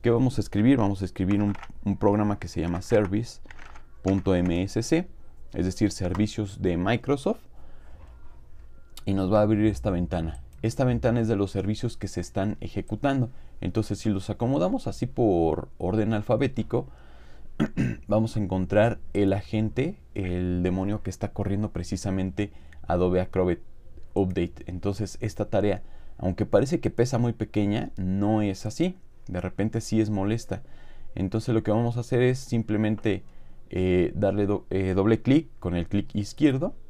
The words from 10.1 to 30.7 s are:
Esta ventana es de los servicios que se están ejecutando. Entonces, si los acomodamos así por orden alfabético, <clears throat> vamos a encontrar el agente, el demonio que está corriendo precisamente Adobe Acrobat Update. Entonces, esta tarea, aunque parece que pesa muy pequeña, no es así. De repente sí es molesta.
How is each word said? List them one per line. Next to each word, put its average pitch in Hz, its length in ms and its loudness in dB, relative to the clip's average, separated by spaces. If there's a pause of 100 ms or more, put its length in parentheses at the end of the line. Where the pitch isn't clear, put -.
Esta 120 240 0
ventana 120 340 2
es 110 80 2
de 110 80 4
los 98 160 2
servicios 104 460 -2
que 101 100 -6
se 92 140 -4
están 101 400 -2
ejecutando. 117 680 -2 (300)
Entonces, 98 400 -2
si 110 100 0
los 98 200 -2
acomodamos 147 580 0
así - 200 -4
por 87 600 2 (100)
orden 107 360 0
alfabético, 120 720 0 (720)
<clears throat> - 500 -2
vamos 110 300 2
a - 20 2
encontrar 98 600 2 (120)
el 98 220 4
agente, 110 680 0 (160)
el 90 480 0
demonio 95 400 0
que 95 60 -4
está - 240 -4
corriendo 101 380 -2
precisamente 95 840 -2 (340)
Adobe 90 320 4
Acrobat 90 400 2 (540)
Update. 92 540 0
Entonces, 95 520 -4
esta - 300 -4
tarea, 101 340 2 (340)
aunque 92 280 0
parece 135 340 4
que - 100 0
pesa 120 280 2
muy 120 160 2
pequeña, 104 640 0
no 98 440 2
es 98 240 -2
así. 170 300 0 (320)
De 92 140 -4
repente 104 400 -2
sí 110 180 0
es 107 100 2
molesta. 101 540 -2 (500)